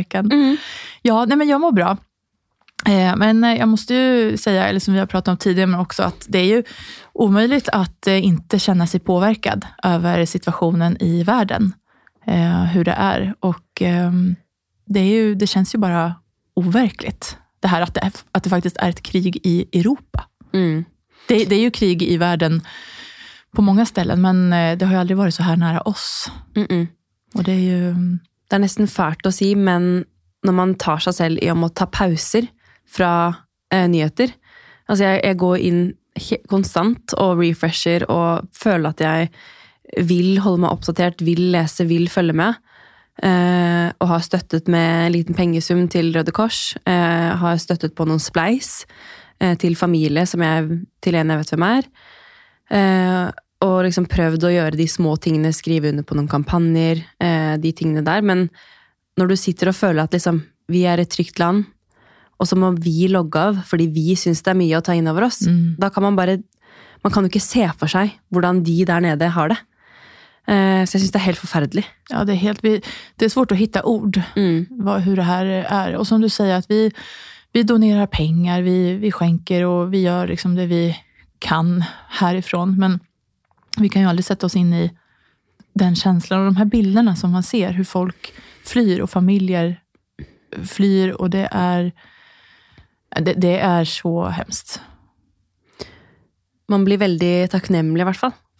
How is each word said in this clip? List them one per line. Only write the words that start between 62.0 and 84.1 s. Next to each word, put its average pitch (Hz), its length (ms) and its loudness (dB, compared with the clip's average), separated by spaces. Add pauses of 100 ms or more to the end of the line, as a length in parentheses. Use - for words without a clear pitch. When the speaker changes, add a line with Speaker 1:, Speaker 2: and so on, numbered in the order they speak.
Speaker 2:
og 180 60 -2
så - 100 0
må 185 220 4
vi 165 320 0
logge 175 320 0
av 202 140 0 (100)
fordi 165 240 0
vi 160 260 0
synes 170 300 -2
det 190 60 2
er 185 80 2
mye 160 180 2
å 170 80 -2
ta 180 80 0
inn 165 160 0
over 175 160 0
oss, 233 220 -2
Speaker 1:
Mm. 170 320 2
Speaker 2:
da 196 100 0
kan 196 140 -2
man 202 120 2
bare, 185 220 0 (640)
man 202 80 0
kan 202 120 2
jo 180 60 0
ikke 196 120 0
se 233 240 0 (140)
for 156 80 -2
seg 196 240 0 (200)
hvordan 180 320 2
de 170 220 2
der 170 160 2
nede 160 300 0
har 165 180 0
det. 226 80 0 (920)
Eh, 190 380 2
så - 80 -4
jeg 190 80 2
synes 190 100 0
det 202 100 0
er 185 40 -2
helt 175 160 0
forferdelig. 160 440 -2 (260)
Speaker 1:
Ja, 233 120 -2
det 202 120 0
er 180 100 -2
helt, 208 180 -4
vi, 214 140 2 (400)
det 220 80 2
er 214 80 0
svårt 254 180 0
å 185 60 0
hitta 208 260 0
ord, 208 380 0 (140)
Speaker 2:
Mm. 175 320 0 (160)
Speaker 1:
hva, 196 180 0
hur 190 140 0
det 185 100 0
her 180 200 0 (200)
er. 185 320 -2
Og 202 80 -2
som 220 160 2
du 220 80 2
sier, 190 260 0
at 180 140 -4
vi, 214 220 2 (640)
vi 233 100 2
donerer 214 420 2
penger, 175 560 0
vi, 180 400 0
vi 208 80 -2
skjenker, 175 560 0
og 175 240 0
vi 190 160 0
gjør 180 240 0
liksom 175 260 -2
det 180 140 -2
vi 170 260 0 (460)
kan 170 420 0 (360)
härifrån. 185 580 -2
Men 185 220 2 (800)
vi 202 100 4
kan 196 140 2
jo 190 60 4
aldri 175 140 0